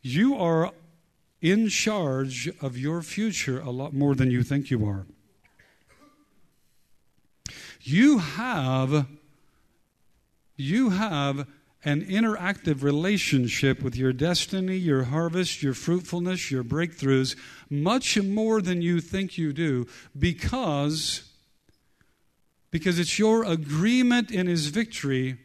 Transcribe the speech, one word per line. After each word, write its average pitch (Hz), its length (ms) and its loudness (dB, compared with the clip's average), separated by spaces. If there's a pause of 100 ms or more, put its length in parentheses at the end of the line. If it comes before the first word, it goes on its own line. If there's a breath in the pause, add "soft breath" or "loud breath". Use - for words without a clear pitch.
You 202 340 2
are 165 360 2 (680)
in 202 280 4
charge 135 800 -2 (120)
of 131 160 -6
your 156 260 -4
future 160 580 -4
a 131 100 -8
lot 135 240 -6
more 143 200 4
than 131 160 4
you 123 120 2
think 139 280 -2
you 110 160 0
are. 98 200 -6 (2750 loud breath)
You 233 360 6
have, 143 880 0 (1500)
you 202 340 0
have 143 560 0 (360 soft breath)
an 147 220 0
interactive 190 800 0
relationship 143 1000 2
with 123 140 -4
your 131 160 0
destiny, 180 640 -2
your 151 280 2
harvest, 165 580 -2
your 135 100 0
fruitfulness, 175 760 -4
your 127 120 -2
breakthroughs, 135 720 0 (340 loud breath)
much 202 500 0
more 220 400 0
than 180 220 -2
you 170 180 2
think 190 380 -6
you 156 160 -2
do, 135 320 0 (320 loud breath)
because, 156 1120 -2 (1400)
because 170 280 0
it's 170 200 -2
your 220 260 4
agreement 208 840 2
in 185 160 0
his 165 200 2
victory 139 800 -2